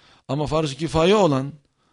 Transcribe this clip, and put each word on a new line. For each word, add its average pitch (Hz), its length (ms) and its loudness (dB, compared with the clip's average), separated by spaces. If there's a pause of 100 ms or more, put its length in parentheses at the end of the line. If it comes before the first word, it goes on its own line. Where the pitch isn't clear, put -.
(280)
Ama 139 200 -4
farz-ı 147 280 -2
kifaye 160 400 2
olan, 143 380 2 (400)